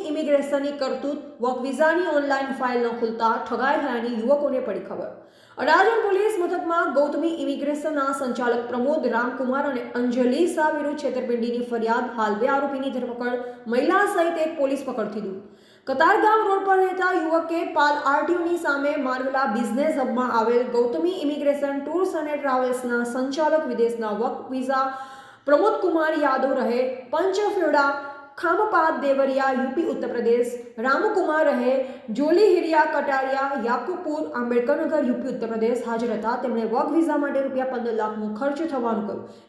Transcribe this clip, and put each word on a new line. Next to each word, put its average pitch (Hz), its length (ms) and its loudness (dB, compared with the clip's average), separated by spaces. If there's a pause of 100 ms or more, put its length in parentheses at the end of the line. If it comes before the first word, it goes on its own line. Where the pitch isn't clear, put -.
ઇમિગ્રેશનની 285 680 0
કરતૂત 269 480 -4 (200)
વર્ક 247 220 -2
વિઝાની 320 520 2
ઓનલાઈન 269 400 0
ફાઇલ 247 260 -2
ન 233 200 -2
ખુલતા 226 320 0 (100)
ઠગાઈ 269 400 0
થયાની 240 320 -2
યુવકોને 254 460 0
પડી 190 280 -6
ખબર. - 220 -10 (480)
અડાજણ 381 440 4
પોલીસ 403 360 2
મથકમાં 339 560 0
ગૌતમી 294 480 2
ઇમિગ્રેશનના 285 680 -2
સંચાલક 240 560 -2
પ્રમોદ 247 400 0
રામકુમાર 254 580 0
અને 254 160 -2 (120)
અંજલિ 247 520 2
શાહ 311 260 2
વિરુદ્ધ 294 320 -4
છેતરપિંડીની 240 680 -2
ફરિયાદ. 233 460 0
હાલ 214 180 0
બે 233 140 0
આરોપીની 277 480 -2
ધરપકડ, 247 480 -4 (220)
મહિલા 302 400 2
સહિત 339 400 0
એક 320 120 -4
પોલીસ 269 280 0
પકડથી 214 400 -6
દૂર. 190 120 -8 (480)
કતારગામ 403 600 4
રોડ 392 200 2
પર 381 120 4
રહેતા 370 360 2
યુવકે 330 440 0 (140)
પાલ 294 340 2
આરટીઓની 339 520 2
સામે 285 440 0
મારવેલા 262 480 -2
બિઝનેસ 247 480 0
હબમાં 240 400 0
આવેલ 240 300 2
ગૌતમી 240 520 0
ઇમિગ્રેશન 285 600 -2
ટૂર્સ 339 360 -2
અને 294 160 -4
ટ્રાવેલ્સના 247 720 -2
સંચાલક 285 640 0
વિદેશના 226 480 -2
વર્ક 254 340 -4
વિઝા 262 320 -2 (640)
પ્રમોદ 359 340 4
કુમાર 320 380 2
યાદવ 262 380 2
રહે 240 240 0 (300)
પંચફેડા 349 760 2 (500)
ખામપાદ 359 640 2
દેવરિયા 269 520 2
યુપી 254 340 -2
ઉત્તર 247 220 -4
પ્રદેશ, 233 420 2 (280)
રામકુમાર 311 680 2
રહે 254 320 2 (320)
જોલીહિરિયા 320 800 4
કટારિયા 277 760 0
યાકુપુર 302 560 -4 (140)
આંબેડકરનગર 247 720 0
યુપી 247 280 -2
ઉત્તર 226 160 -6
પ્રદેશ 226 380 0
હાજર 233 260 -2
હતા. 220 300 -2
તેમણે 226 240 -2
વર્ક 269 240 0
વિઝા 294 340 2
માટે 269 180 0
રૂપિયા 262 300 -2
પંદર 233 220 -4
લાખનો 214 400 -4
ખર્ચ 294 360 -2
થવાનું 233 360 -2
કહ્યું. - 180 -8 (240)